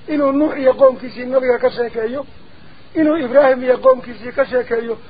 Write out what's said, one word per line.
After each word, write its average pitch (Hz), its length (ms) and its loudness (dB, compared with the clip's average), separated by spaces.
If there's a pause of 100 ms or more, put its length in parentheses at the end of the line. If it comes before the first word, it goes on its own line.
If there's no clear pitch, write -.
inuu 294 240 0
Nuux 277 260 0
iyo 262 160 2
qoomkiisii 254 520 0
nabiga 254 340 0
ka 247 100 2
sheekeeyo? 233 560 -6 (720)
Inuu 311 220 2
Ibraahim 262 460 2
iyo 254 140 2
qoomkiisii 240 540 0
ka 269 140 0
sheekeeyo 233 520 -4 (120)